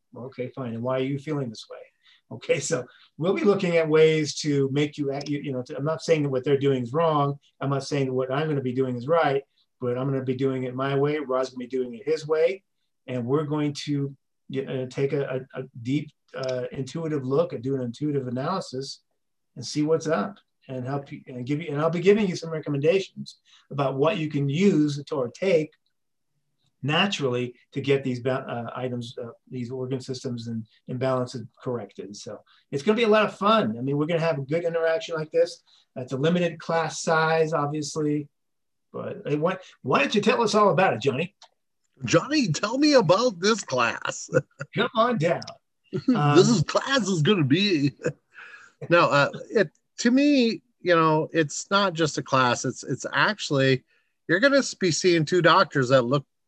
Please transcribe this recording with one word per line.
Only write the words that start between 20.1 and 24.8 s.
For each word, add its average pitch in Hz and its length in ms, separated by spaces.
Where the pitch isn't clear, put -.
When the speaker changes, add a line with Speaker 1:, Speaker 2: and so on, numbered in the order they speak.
Speaker 1:
and 127 180
help 143 260
you 143 140
and 127 180
give 147 160
you, 165 100
and 143 120
I'll 160 80
be 175 100
giving 208 260
you 175 100
some 165 120
recommendations 156 920
about 135 260
what 147 200
you 156 140
can 143 180
use 151 560